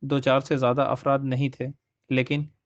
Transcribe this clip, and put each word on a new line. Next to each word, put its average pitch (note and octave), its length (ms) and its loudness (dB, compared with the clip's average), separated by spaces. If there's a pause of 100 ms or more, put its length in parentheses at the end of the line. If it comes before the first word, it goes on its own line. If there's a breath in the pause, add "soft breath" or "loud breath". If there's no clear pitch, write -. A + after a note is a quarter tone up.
दो C#3+ 160 0
चार C3+ 220 4
से C#3+ 160 -2
ज़्यादा C3 280 2
अफराद C#3 380 0
नहीं C3+ 280 -2
थे, C3 200 -8 (380)
लेकिन C#3+ 380 -2 (180)